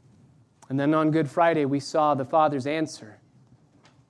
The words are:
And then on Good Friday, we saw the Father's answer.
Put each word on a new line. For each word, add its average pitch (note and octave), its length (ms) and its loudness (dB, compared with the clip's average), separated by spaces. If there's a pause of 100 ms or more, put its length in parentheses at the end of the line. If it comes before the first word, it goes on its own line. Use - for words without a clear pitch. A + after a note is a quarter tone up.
(680)
And C3+ 100 -4
then C#3+ 140 0
on D#3 160 2
Good D3+ 220 0
Friday, E3+ 340 2
we C#3 140 -2
saw D3+ 340 0
the C3+ 120 -2
Father's D3 420 0
answer. D3+ 500 -6 (920)